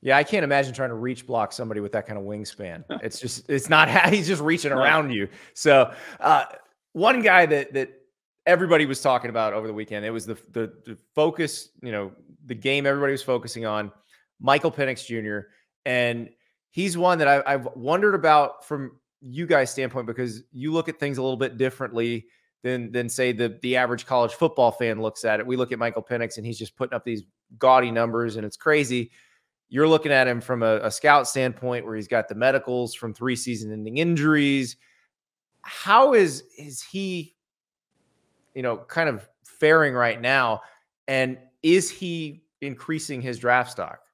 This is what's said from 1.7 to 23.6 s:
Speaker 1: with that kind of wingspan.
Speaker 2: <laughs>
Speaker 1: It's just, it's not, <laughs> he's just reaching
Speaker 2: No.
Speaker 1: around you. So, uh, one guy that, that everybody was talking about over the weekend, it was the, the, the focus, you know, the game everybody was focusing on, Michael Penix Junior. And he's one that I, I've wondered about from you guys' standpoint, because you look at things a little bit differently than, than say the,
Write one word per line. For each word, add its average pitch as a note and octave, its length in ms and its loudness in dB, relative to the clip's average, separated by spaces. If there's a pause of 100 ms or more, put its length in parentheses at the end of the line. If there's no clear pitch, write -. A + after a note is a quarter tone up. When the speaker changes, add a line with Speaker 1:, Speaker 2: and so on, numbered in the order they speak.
Speaker 1:
with G2+ 100 -8
that G#2 160 -4
kind G#2+ 100 -10
of G2 80 -10
wingspan. G2+ 640 -12
Speaker 2:
<laughs> B2+ 140 -10
Speaker 1:
It's A2+ 160 -10
just, - 280 -12
it's C3+ 220 -2
not, D#3 200 4
<laughs> E3+ 220 4
he's F#3 160 0
just E3+ 140 -2
reaching D#3 300 0
Speaker 2:
No. C3 80 -2
Speaker 1:
around D3 320 2
you. G2+ 160 -4 (260)
So, C3+ 400 4 (260)
uh, C#3+ 260 4 (480)
one A#3 280 2
guy F#3 240 6
that, C#3+ 300 -2
that C3 160 -4 (560)
everybody E3 400 4
was C3+ 120 -4
talking B2 300 0
about A2 240 -2
over G#2+ 140 -4
the A2 60 -8
weekend, G#2 320 -8
it A2 40 -4
was A2+ 160 -8
the, A2 80 -8 (180)
the, A2+ 220 -6 (140)
the A2+ 100 -16 (160)
focus, D#3+ 560 0 (140)
you B2 80 -10
know, G2+ 200 -6 (360)
the B2 80 -8
game C3+ 320 0
everybody C#3 240 0
was C3+ 100 -4
focusing A#2 460 -4
on, G#2+ 240 -4 (500)
Michael D3+ 300 2
Penix C3 340 -4
Junior. G#2+ 440 -8 (360)
And A#2+ 440 -2 (420)
he's F3 260 -4
one F3 220 2
that D3+ 80 4
I, C#3 180 6
I've C3+ 300 -2
wondered F3+ 400 0
about D3+ 500 2
from C#3 280 -10 (280)
you C#3 240 -10
guys' D3 240 2
standpoint, B2+ 380 -6
because A#2 360 -8 (100)
you C3 180 -6
look D#3+ 160 -2
at E3 100 -10
things C#3+ 200 -4
a C3 40 -6
little C3 140 -2
bit A#2 220 -4
differently A#2 680 -4 (360)
than, B2+ 300 -4
than A#2+ 160 -2
say B2 240 0
the, A2+ 280 -2